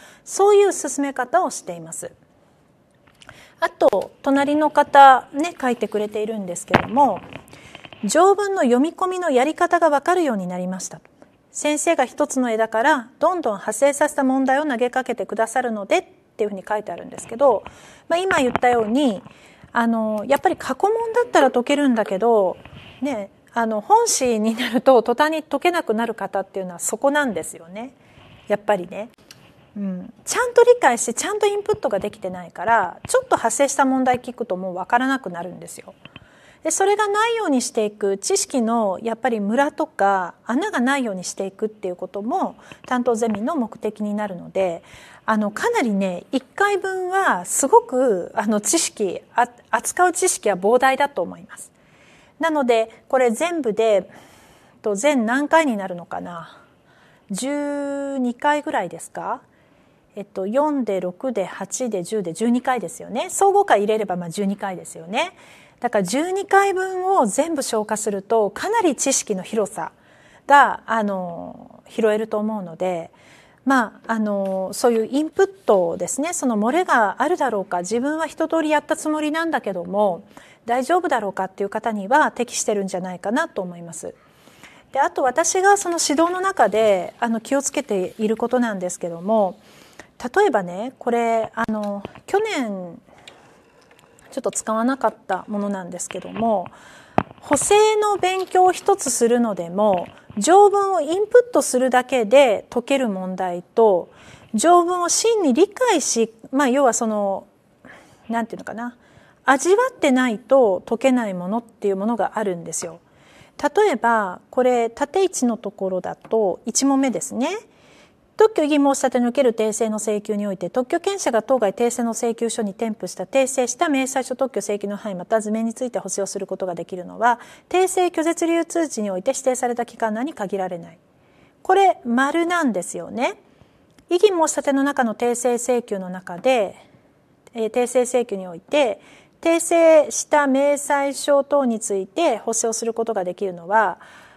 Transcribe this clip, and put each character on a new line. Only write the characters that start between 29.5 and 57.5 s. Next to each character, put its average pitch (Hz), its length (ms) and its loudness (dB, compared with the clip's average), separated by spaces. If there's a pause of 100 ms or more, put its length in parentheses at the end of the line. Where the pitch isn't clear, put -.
う - 20 -8
ん。 185 340 -8 (120)
ち - 120 -4
ゃ 480 60 2
ん 480 100 -4
と 480 100 8
理 480 160 8
解 247 180 2
し - 80 -6
て、 233 80 -4
ち - 120 -6
ゃ 392 80 -4
ん 427 60 -4
と 415 80 2
イ 403 80 0
ン 403 80 -4
プ - 80 -4
ッ 415 80 -2
ト 277 100 -4
が 196 100 0
で 208 120 -6
き - 80 -20
て 185 100 -8
な 180 160 -12
い - 60 -20
か 175 140 -10
ら、 214 320 2 (100)
ち 494 100 2
ょ 523 40 4
っ - 20 -18
と - 140 2
派 226 140 -2
生 277 180 0
し - 60 -6
た 277 100 2
問 262 180 2
題 254 160 0
聞 247 140 -12
く 226 120 -8
と 180 120 -4
も 185 160 -8
う - 20 -10
わ 185 100 -8
か 240 140 2
ら 262 80 0
な 269 120 0
く 190 100 -12
な 170 120 -10
る 175 120 -12
ん 170 60 -18
で 165 80 -18
す - 100 -18
よ。 - 160 -20 (720)
で、 320 80 -2
そ 392 120 0
れ 403 120 4
が 415 120 0
な 415 220 0
い 466 60 -2
よ 440 80 -2
う 349 80 0
に 254 100 2
し - 80 -6
て 214 160 -2
い 214 60 -4
く、 196 260 -2
知 392 200 -2
識 - 240 -4
の 220 420 0
や 226 100 -4
っ 226 40 -6
ぱ 262 120 -2
り 226 100 -2
ム 208 160 -2
ラ 277 160 2
と 311 140 -4
か 196 480 0 (120)
穴 359 260 -2
が 311 80 -2
な 262 180 2
い 262 60 -2
よ 220 80 -4
う 185 40 -8
に 180 80 -10
し - 120 -10
て 196 100 -6
い 190 60 -8
く 214 160 -6
っ - 20 -12
て 214 180 -10
い 180 40 -4
う 175 40 -8
こ 185 120 -10
と 202 160 -10
も、 302 320 -4 (320)
担 247 160 -2
当 247 100 2
ゼ 226 140 0
ミ 208 140 -2
の 311 140 -4
目 226 220 -4
的 214 240 -8
に 208 140 -4
な 214 100 -4
る 190 100 -10
の 165 140 -16
で、 180 320 -2 (460)
あ 220 100 2
の、 208 140 0
か 359 180 -2
な 440 140 0
り 226 80 0
ね、 190 400 -2
一 262 120 -2 (120)
回 403 240 2
分 370 300 -6
は 302 360 0
す - 220 -2
ご 466 160 6
く、 254 500 0
あ 208 140 -2
の、 208 140 2
知 320 180 0
識、 - 420 -4 (140)
あ-、 240 120 4 (220)
扱 - 380 2
う 349 40 2
知 370 160 -2
識 - 220 -2
は 185 80 0
膨 214 220 2
大 269 180 4
だ 277 100 2
と 202 140 -6
思 175 160 -8
い 175 60 -20
ま - 120 -20
す。 - 160 -20 (680)
な 320 100 0
の 302 140 0
で、 226 460 0
こ 262 100 2
れ 247 100 4
全 320 320 -2
部 226 120 -2
で、 214 360 2 (720)
と、 208 140 -2
全 254 320 2
何 277 200 -2
回 320 200 4
に 220 100 -2
な 190 100 -6
る 180 80 -8
の 170 120 -14
か 180 120 -10
な。 175 420 -14 (680)
十 277 880 -6